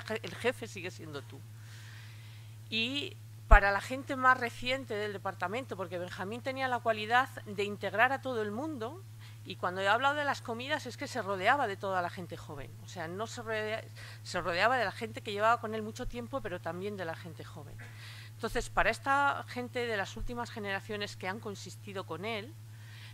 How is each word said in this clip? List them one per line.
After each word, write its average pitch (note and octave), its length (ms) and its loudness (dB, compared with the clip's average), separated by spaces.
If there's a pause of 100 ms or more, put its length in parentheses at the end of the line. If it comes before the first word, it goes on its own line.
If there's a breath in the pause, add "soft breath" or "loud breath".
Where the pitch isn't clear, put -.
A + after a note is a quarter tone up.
je-, A3 220 -2
el F3 100 -6
jefe A#3+ 320 -2
sigue F3+ 240 -8
siendo D3 320 -10
tú". - 160 -14 (1300 loud breath)
Y A#3+ 480 -2 (300)
para G3+ 260 12
la G3 80 2
gente C4+ 340 -4
más B3+ 240 8
reciente B3 540 -2
del G#3 220 -2
departamento, G3 600 -4
porque F3+ 240 -4
Benjamín F#3+ 440 -6
tenía C4 260 -2
la B3 120 2
cualidad A3+ 500 2 (160)
de G3+ 180 -2
integrar G#3 480 2
a C4+ 80 0
todo B3 220 -2
el G#3 80 0
mundo, C#4 520 -6 (440 loud breath)
y F3+ 100 -6
cuando F#3 240 -2
he G3 80 4
hablado C4+ 280 6
de D4 100 0
las B3+ 160 0
comidas B3+ 420 -2
es A3+ 140 -8
que C#4+ 100 -4
se A#3 140 -4
rodeaba G3+ 440 4
de G3+ 120 -2
toda F#3+ 240 2
la E3+ 80 0
gente E3+ 260 -8
joven. C#3+ 340 -10 (140)
O - 40 -14
sea, E3 200 -6
no G3 180 -4
se A#3+ 140 -8
rodea-, A3 420 -2 (400 loud breath)
se F3+ 200 -2
rodeaba F#3 340 4
de A#3 80 4
la F#3 80 0
gente A#3 300 -6
que A3 100 -4
llevaba A3+ 300 4
con A3 120 -4
él A3 60 -2
mucho A3 260 -6
tiempo, A#3+ 360 -4
pero F3+ 180 -4
también F#3+ 380 -4
de F3+ 80 -4
la E3 100 -6
gente D#3+ 260 -12
joven. - 320 -12 (600 loud breath)
Entonces, A#3 340 -2
para F#3 220 10
esta C#4 580 4
gente B3 380 -2
de A3+ 100 2
las G3 220 -2
últimas A#3+ 320 -2
generaciones G3+ 680 -4
que F#3+ 100 -6
han F#3+ 140 -2
consistido F#3 640 -8
con D#3+ 220 -6
él, A3+ 260 -4 (600 loud breath)